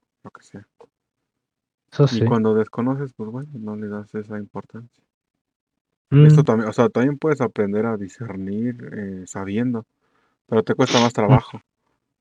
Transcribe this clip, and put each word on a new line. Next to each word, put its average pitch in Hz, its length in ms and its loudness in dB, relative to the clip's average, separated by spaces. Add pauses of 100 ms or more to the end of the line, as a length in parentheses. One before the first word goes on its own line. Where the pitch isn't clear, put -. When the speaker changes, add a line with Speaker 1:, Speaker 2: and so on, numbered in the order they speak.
(240)
Speaker 1:
lo - 80 -20
que - 120 -20
sea. - 220 -20 (1300)
Speaker 2:
Eso 147 140 2
Speaker 1:
Y - 20 6
Speaker 2:
sí. 113 180 0
Speaker 1:
cuando 110 300 2
desconoces, 127 580 -4
pues, 107 160 -12
bueno, 135 240 -12
no 107 220 -12
le 107 140 -10
das 104 260 -12
esa 107 220 -10
importancia. 104 680 -16 (1080)
Speaker 2:
Mm. 143 180 8
Speaker 1:
Esto 151 160 8
también, 110 260 0
o 107 40 -4
sea, 120 160 4
también 131 280 0
puedes 147 240 -2
aprender 107 440 -2
a 113 120 -4
discernir, 101 800 -8 (160)
eh, 95 340 -10
sabiendo, 110 580 -4 (640)
pero 113 160 2
te 120 120 -2
cuesta 127 260 2
más 117 100 4
Speaker 2:
Mm. - 40 -12
Speaker 1:
trabajo, 117 460 2 (600)